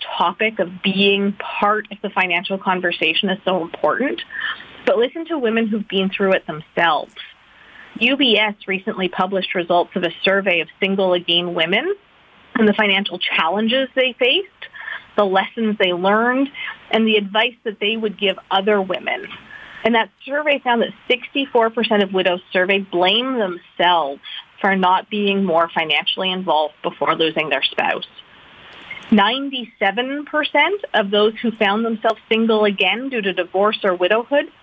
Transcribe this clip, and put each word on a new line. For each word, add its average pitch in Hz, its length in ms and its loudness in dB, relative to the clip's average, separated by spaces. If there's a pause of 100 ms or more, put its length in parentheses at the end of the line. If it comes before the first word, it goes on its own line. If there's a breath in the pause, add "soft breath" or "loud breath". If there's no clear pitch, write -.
(180)
topic 214 400 0
of 180 240 -4
being 202 500 2
part 208 580 -2
of 208 120 -14
the 196 80 -6
financial 185 480 -2
conversation 180 720 0
is 190 160 -2
so 180 160 0
important, 226 580 -2 (640 loud breath)
but 202 140 2
listen 269 280 -2
to 330 120 -4
women 226 280 0
who've 208 220 -4
been 190 220 0
through 190 240 0
it 185 120 -2
themselves. 160 680 -2 (840 loud breath)
U 254 180 0
B 254 220 2
S 214 160 0 (140)
recently 190 400 -4
published 190 480 -2
results 175 400 2
of 180 80 -2
a 170 180 -4
survey 190 380 2
of 156 80 -4 (100)
single 190 360 2
again 175 400 -2
women 190 380 0 (640)
and 220 140 4
the 208 60 4
financial 196 440 0
challenges 220 800 0
they 254 200 2
faced, 302 320 0 (680 loud breath)
the 208 80 4
lessons 208 560 0
they 185 120 2
learned, 226 560 2 (440 loud breath)
and 226 120 2
the 220 120 4
advice 214 480 -2
that 214 160 -8
they 214 160 -2
would 220 200 -4
give 190 220 -2 (100)
other 196 320 2
women. - 460 -4 (560 loud breath)
And 226 120 2
that 226 160 2 (140)
survey 285 380 0
found 240 200 2
that 190 100 -2 (160)
sixty-four 240 600 0
percent 220 340 2
of 196 80 -4
widows 180 300 0 (100)
surveyed 196 380 2
blame 220 480 0
themselves 175 840 0 (400 loud breath)
for 196 160 2
not 185 340 2
being 202 340 0
more 170 300 2
financially 165 560 0
involved 165 520 0
before 151 340 -2
losing 156 320 -2
their 135 140 -2
spouse. - 440 -2 (1040 loud breath)
Ninety-seven 247 1160 0
percent 302 580 0 (100)
of 202 160 0
those 214 320 2
who 240 80 0
found 214 340 0
themselves 226 440 -2
single 220 360 2
again 202 440 0
due 254 140 -2
to 196 100 -2
divorce 190 500 0
or 190 120 2
widowhood 226 520 0 (160)